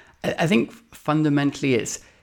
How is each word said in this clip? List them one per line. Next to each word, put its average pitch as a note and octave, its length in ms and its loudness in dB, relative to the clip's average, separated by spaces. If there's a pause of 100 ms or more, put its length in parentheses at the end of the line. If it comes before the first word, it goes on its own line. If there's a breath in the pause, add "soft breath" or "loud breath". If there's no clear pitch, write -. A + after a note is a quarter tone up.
(240 loud breath)
I, C3 160 -2
I F3 60 2
think G#3+ 260 2 (200)
fundamentally C#3+ 800 0
it's, A2 260 -4 (220 soft breath)